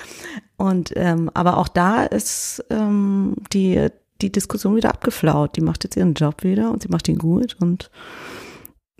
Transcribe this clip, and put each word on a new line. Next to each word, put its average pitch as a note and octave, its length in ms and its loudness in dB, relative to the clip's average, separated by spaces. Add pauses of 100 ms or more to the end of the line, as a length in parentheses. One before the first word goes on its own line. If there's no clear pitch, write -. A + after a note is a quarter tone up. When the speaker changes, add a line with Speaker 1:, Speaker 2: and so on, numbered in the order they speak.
(220)
Speaker 1:
<laughs> - 340 -16
Speaker 2:
Und, F#3+ 400 0
ähm, E3 380 2
aber F3+ 240 2
auch E3+ 100 0
da F#3+ 340 2
ist, - 680 -4
ähm, G3+ 680 0 (160)
die, F#3 340 4 (340)
die G3 120 -2
Diskussion G3+ 420 0
wieder A3+ 160 4
abgeflaut. D3 640 0
Die - 40 0
macht D#3+ 240 0
jetzt - 120 -6
ihren F3+ 180 4
Job D3+ 280 0
wieder G#3+ 300 0
und A3+ 100 -4
sie - 60 -8
macht E3+ 200 -2
ihn D#3+ 100 2
gut F3 420 0
und F3 280 0 (1120)